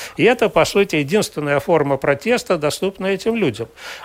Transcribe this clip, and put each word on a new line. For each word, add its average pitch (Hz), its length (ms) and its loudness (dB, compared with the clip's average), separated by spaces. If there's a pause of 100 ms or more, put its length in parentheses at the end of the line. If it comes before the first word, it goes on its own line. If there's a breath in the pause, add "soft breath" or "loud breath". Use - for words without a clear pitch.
(160 loud breath)
И 156 80 2
это, 240 240 4
по 175 160 4
сути, 202 320 2
единственная 147 640 0
форма 147 360 2
протеста, 180 600 0
доступная 190 580 -4
этим 226 220 -2
людям. 139 320 -2 (360 loud breath)